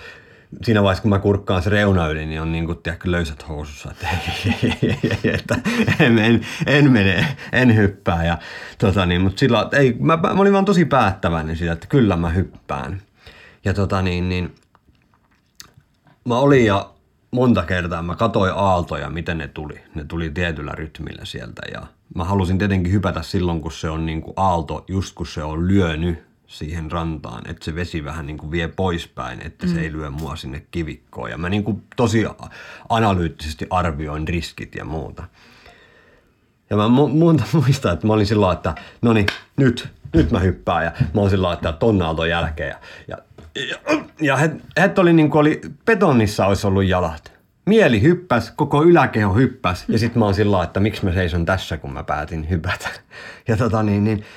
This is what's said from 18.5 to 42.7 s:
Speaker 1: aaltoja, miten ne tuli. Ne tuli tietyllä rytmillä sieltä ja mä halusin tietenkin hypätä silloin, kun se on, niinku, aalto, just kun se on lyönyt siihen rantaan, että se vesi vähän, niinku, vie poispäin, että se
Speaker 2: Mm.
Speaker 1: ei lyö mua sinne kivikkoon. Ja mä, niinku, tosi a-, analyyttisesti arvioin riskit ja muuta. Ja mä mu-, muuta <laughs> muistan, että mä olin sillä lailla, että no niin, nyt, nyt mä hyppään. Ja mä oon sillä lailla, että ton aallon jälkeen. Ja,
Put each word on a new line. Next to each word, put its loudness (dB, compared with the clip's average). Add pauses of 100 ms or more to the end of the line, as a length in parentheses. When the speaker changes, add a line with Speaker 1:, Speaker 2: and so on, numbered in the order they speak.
Speaker 1:
aaltoja, 0
miten -6
ne -8
tuli. -14 (140)
Ne -8
tuli -6
tietyllä -6
rytmillä -12
sieltä -14 (120)
ja -12 (340)
mä -4
halusin 0
tietenkin 0
hypätä 0
silloin, -2
kun -10
se -8
on, -4
niinku, -6
aalto, -2
just -4
kun -8
se -10
on -4
lyönyt 0 (180)
siihen -10
rantaan, -8
että -14
se -8
vesi -6
vähän, -10
niinku, -10
vie -2
poispäin, -6
että -8
se 0
Speaker 2:
Mm. -2
Speaker 1:
ei -6
lyö -8
mua -8
sinne -12
kivikkoon. -10
Ja -10
mä, -6
niinku, -2 (140)
tosi 2
a-, -12 (400)
analyyttisesti -2
arvioin -4
riskit -8
ja -12
muuta. -10 (1500)
Ja 0
mä 2
mu-, 4
muuta 4
<laughs> 2
muistan, 2
että -2
mä 4
olin 4
sillä 2
lailla, 2
että -4 (260)
no 4
niin, 4 (320)
nyt, 2 (260)
nyt 4
mä 0
hyppään. 0
Ja -4 (220)
mä 0
oon 2
sillä 0
lailla, -2
että -4
ton 2
aallon -2
jälkeen. -4
Ja, -12 (300)